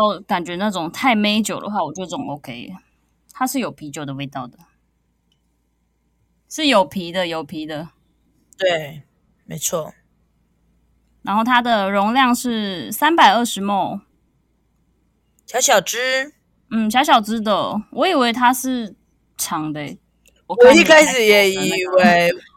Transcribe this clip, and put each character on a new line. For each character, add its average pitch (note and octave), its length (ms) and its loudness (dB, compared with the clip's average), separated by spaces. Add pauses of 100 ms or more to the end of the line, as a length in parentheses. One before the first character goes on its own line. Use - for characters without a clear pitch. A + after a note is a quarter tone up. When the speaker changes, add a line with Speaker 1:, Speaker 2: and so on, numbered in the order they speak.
(260)
Speaker 1:
感 F3+ 180 -4
觉 F3 120 -10
那 G3+ 120 -2
种 F3+ 220 -6
太 C4 240 -2
妹 G#3 260 0
酒 G#3 200 -6
的 G3 100 -10
话， G3+ 140 -4
我 C#3+ 100 -10
觉 F#3+ 80 -10
得 F3 60 -10
这 E3+ 80 -10
种 - 120 -10
OK。 C3 440 -14 (600)
它 B3+ 140 -6
是 C4 140 -4
有 F3 100 -6
啤 D3 180 -16
酒 D3 160 -12
的 C#3 100 -10
味 C#3 120 -10
道 C3 220 -12
的。 - 100 -20 (1900)
是 D#4 180 -4
有 A3 180 4
皮 F3 280 -10
的， F3+ 160 -4
有 D#3+ 160 -6
皮 D#3 200 -12
的。 D#3 260 -10 (680)
Speaker 2:
对， D#3+ 480 -4 (400)
没 D#3+ 120 -14
错。 - 380 -6 (1300)
Speaker 1:
然 G3 140 -4
后 A3 80 0
它 B3 180 2
的 A3 260 0
容 G3+ 240 0
量 B3+ 220 4
是 G#3 560 -6
三 D4+ 240 0
百 B3+ 180 6
二 A#3 120 2
十 A3 160 -6
ml。 G3 400 -4 (1500)
Speaker 2:
小 A#3 140 -4
小 C4+ 200 2
支。 C4 540 -4 (360)
Speaker 1:
嗯， A3 200 -2
小 B3 120 2
小 D4 180 4
支 A3 200 -6
的， F#3+ 400 -2 (120)
我 D4 140 -2
以 F#4+ 60 0
为 B3 200 0
它 B3 200 2
是 B3+ 420 -6 (420)
长 D#3 360 -6
的 D3+ 80 -10
欸。 D3 180 -12 (480)
我 F3+ 100 -8 (100)
Speaker 2:
我 B3+ 60 12
一 E4 100 8
开 D#4 240 8
始 B3+ 180 0
也 G#3 260 6
以 F#3+ 120 -2
为， F#3+ 180 -2
Speaker 1:
看 - 0 -
你 - 60 -2
拍 - 20 -6
给 - 0 -
我 F#3 100 4
的 F3+ 60 4
那 F3 260 4
个， F3 80 -4 (180)